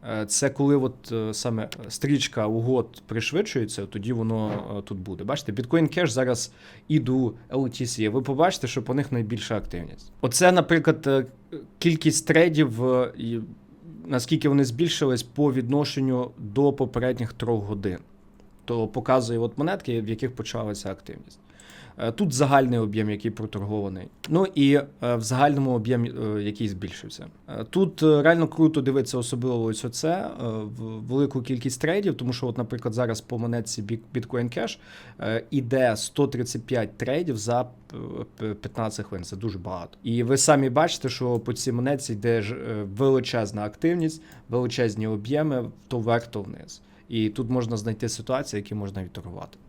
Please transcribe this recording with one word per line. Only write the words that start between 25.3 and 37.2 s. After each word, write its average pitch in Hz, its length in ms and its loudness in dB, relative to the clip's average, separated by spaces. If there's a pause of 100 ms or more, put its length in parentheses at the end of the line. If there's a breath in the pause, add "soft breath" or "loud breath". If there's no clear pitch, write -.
об'єм, 117 340 0
е, 107 380 -4
який 104 240 -2
збільшився. 95 600 -10 (200)
Е, 110 160 -8
тут, 175 400 2
е, 151 180 8
реально 165 260 6
круто 156 340 4
дивитися 131 360 0
особливо 123 460 -2
ось 110 220 -2
оце, 156 280 -2
е, 175 340 -4
в-, 110 600 -6
велику 135 340 2
кількість 123 400 -4
трейдів, 180 360 0
тому 123 160 -2
що, 123 140 -4
от, 113 100 -4
наприклад, 117 360 -4
зараз 113 280 -2
по 123 160 -8
монетці 117 440 -4
Bit-, 113 180 -6 (160)
Bitcoin 120 420 -2
Cash, - 200 -4 (420 loud breath)
е, 110 320 -2
іде 123 460 2
сто 143 300 0
тридцять 123 360 -4
п'ять 110 340 -2
трейдів 135 400 -2